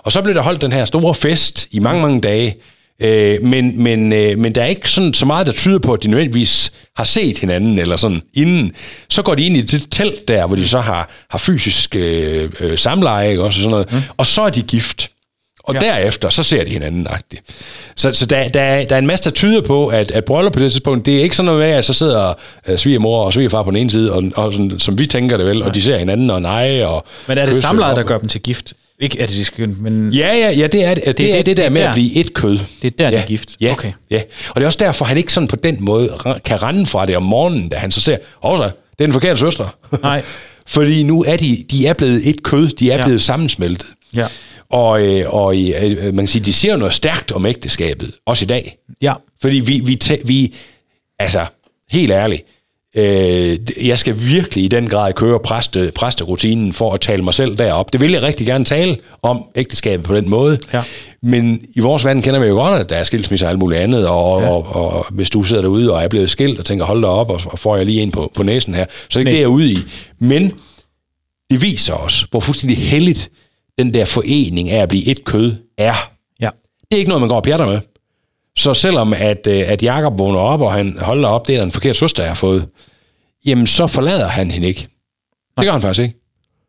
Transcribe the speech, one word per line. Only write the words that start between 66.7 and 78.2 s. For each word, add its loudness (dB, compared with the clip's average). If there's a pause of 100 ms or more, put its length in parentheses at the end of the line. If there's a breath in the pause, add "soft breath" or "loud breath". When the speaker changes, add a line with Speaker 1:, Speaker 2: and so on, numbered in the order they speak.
Speaker 1:
"Hold 0
da 2
op, 0
og, -4
og -12
får 0
jeg 0
lige 0
en -2
på, -4
på -2
næsen 0
her," 0 (240 loud breath)
så -2
er 2
det 2
ikke -
Speaker 2:
Nej. -
Speaker 1:
det, 2
jeg 2
er 2
ude 4
i. 0 (400 loud breath)
Men 2 (960 loud breath)
det 2
viser 0
os, -2
hvor 0
fuldstændig 0
helligt 0 (480)
den 0
der 2
forening 0
af 2
at 2
blive 0
et -2
kød 0 (240)
er. -2 (300)
Speaker 2:
Ja. -2 (320)
Speaker 1:
Det -6
er 2
ikke 0
noget, 2
man 2
går 0
og 0
pjatter 0
med. 0 (800)